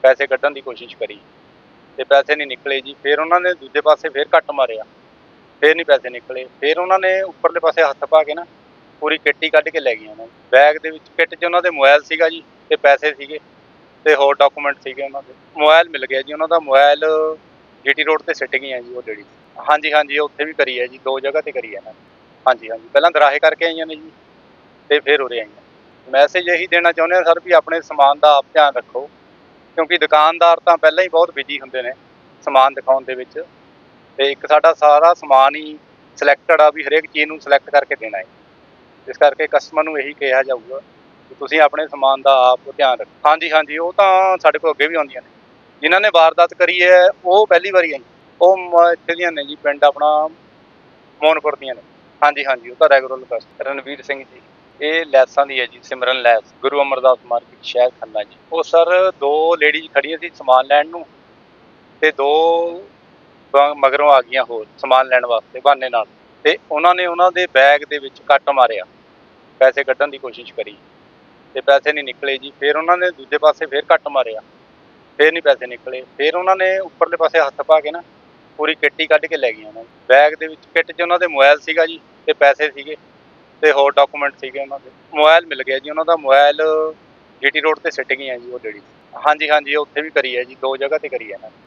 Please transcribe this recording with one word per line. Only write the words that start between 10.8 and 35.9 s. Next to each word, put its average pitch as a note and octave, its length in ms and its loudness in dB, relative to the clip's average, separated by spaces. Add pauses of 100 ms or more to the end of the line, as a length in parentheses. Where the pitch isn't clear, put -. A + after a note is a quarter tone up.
ਵਿੱਚ, D#3 260 -20
ਕਿੱਟ E3 180 -2
'ਚ E3 100 -8
ਉਹਨਾਂ F3 180 0
ਦੇ F3+ 80 -2
ਮੋਬਾਈਲ C#3+ 320 4
ਸੀਗਾ D#3+ 260 -2
ਜੀ, E3 140 -8 (260)
ਤੇ D3+ 80 0
ਪੈਸੇ D3 380 2
ਸੀਗੇ, C#3+ 240 -14 (680)
ਤੇ D3+ 80 4
ਹੋਰ C#3 220 2
ਡਾਕੂਮੈਂਟ C#3+ 480 -2
ਸੀਗੇ C3+ 180 -12
ਉਹਨਾਂ C#3 200 -12
ਦੇ। - 120 -20 (220)
ਮੋਬਾਈਲ D#3 320 4
ਮਿਲ C#3 180 -10
ਗਿਆ C3+ 160 -4
ਜੀ C#3 100 -14
ਉਹਨਾਂ D#3 160 -6
ਦਾ, E3 100 2
ਮੋਬਾਈਲ C#3+ 460 2 (800)
ਜੀ C#3 80 -2
ਟੀ D3 120 -2
ਰੋਡ D#3 180 0
ਤੇ E3 120 -6
ਸਿੱਟ C3+ 220 -8
ਗਈਆਂ C3 240 -8
ਜੀ A#2+ 140 -20
ਉਹ B2 120 -12
ਲੇਡੀਜ਼। G#2 200 -14 (440)
ਹਾਂਜੀ, D3+ 220 0
ਹਾਂਜੀ, D3 260 0
ਉੱਥੇ D3 260 -4
ਵੀ D#3 80 -8
ਕਰੀ C3 280 -2
ਹੈ B2 60 -2
ਜੀ, B2+ 180 -18
ਦੋ C3+ 160 -4
ਜਗ੍ਹਾ C#3 200 -4
ਤੇ D3+ 120 -12
ਕਰੀ A#2 160 -10
ਹੈ G2+ 100 -14
ਇਹਨਾਂ G#2+ 140 -20
ਨੇ। - 60 -20 (500)
ਹਾਂਜੀ, A2+ 220 -2
ਹਾਂਜੀ, A2+ 220 -12
ਪਹਿਲਾਂ D#3 180 4
ਦਰਾਹੇ D3 280 2
ਕਰਕੇ D#3 280 0
ਆਈਆਂ D#3+ 200 -6
ਨੇ D#3+ 100 -14
ਜੀ, D#3 140 -20 (760)
ਤੇ D3 120 0
ਫਿਰ C#3+ 200 -2
ਉਰੇ B2 200 -8
ਆਈਆਂ। - 720 -20
ਮੈਸੇਜ D3 380 0
ਇਹੀ F3 180 -2
ਦੇਣਾ E3+ 260 0
ਚਾਹੁੰਦੇ E3 240 0
ਹਾਂ F3+ 80 2
ਸਰ, E3+ 200 2
ਵੀ F3+ 80 0
ਆਪਣੇ D#3+ 280 2
ਸਮਾਨ C#3+ 380 0
ਦਾ D3 180 4
ਆਪ C3+ 180 0
ਧਿਆਨ C#3+ 200 2
ਰੱਖੋ, B2+ 340 -8 (680)
ਕਿਉਂਕਿ E3 220 -2
ਦੁਕਾਨਦਾਰ D#3+ 640 2
ਤਾਂ E3+ 160 2
ਪਹਿਲਾਂ D#3+ 280 2
ਹੀ F#3 40 -4
ਬਹੁਤ E3 260 2
ਬਿਜ਼ੀ C#3+ 260 -10
ਹੁੰਦੇ B2+ 220 -10
ਨੇ A#2+ 100 -8 (520)
ਸਮਾਨ C3+ 300 4
ਦਿਖਾਉਣ C3 300 -2
ਦੇ C3 100 -10
ਵਿੱਚ, B2+ 280 -12 (760)
ਤੇ C#3 120 0
ਇੱਕ C#3+ 160 -10
ਸਾਡਾ D3+ 280 4
ਸਾਰਾ D3+ 400 4
ਸਮਾਨ C#3+ 420 2
ਹੀ D3+ 220 -14 (380)